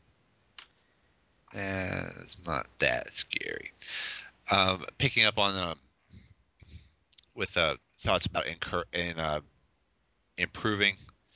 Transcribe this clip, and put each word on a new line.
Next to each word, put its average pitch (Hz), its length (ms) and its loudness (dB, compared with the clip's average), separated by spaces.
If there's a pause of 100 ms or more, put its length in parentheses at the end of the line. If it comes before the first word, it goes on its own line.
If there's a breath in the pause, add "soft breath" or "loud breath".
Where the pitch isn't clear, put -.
(1500)
eh, 95 500 -4 (180)
it's - 220 -16
not 80 220 -2 (140)
that 64 340 2
scary. 50 580 -6 (760 loud breath)
Um, 92 340 4 (140)
picking 113 280 4
up 107 120 4
on, 98 180 4
um, 87 240 -2 (1600 soft breath)
with, 104 200 -4
uh, 78 220 4 (220)
thoughts 92 260 2
about 85 220 -2
incur-, 85 460 -4
in, 87 260 -2
uh, 76 220 0 (960)
improving, 101 580 2 (400 loud breath)